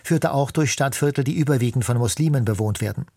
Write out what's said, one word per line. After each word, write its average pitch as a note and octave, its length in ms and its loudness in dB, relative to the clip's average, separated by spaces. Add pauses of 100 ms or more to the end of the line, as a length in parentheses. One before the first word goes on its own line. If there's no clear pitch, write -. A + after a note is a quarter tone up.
führte D#3+ 280 2
auch C#3 200 0
durch D#3 180 0
Stadtviertel, C#3 540 0
die C3+ 100 0
überwiegend B2 500 0
von A#2+ 140 0
Muslimen C3+ 460 0
bewohnt G#2+ 360 -2
werden. G2+ 260 -4 (100)